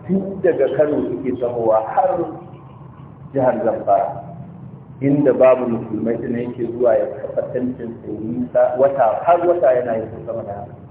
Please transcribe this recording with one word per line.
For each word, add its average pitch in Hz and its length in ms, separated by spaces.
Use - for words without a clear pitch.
tun 190 360
daga 151 240
Kano 147 320
suke 127 280
tahowa 113 480
har 185 320
jihar 123 300
Zamfara. 101 640
Inda 139 340
babu 123 340
musulmai 113 540
din 120 140
yake 120 320
zuwa 117 300
ya - 100
kafa - 360
tantin 127 480
sa, 104 80
nisa, 117 540
wata, - 500
har 175 160
wata 170 280
yana 123 280
yin 110 120
sama 113 180
da 101 100
haka - 380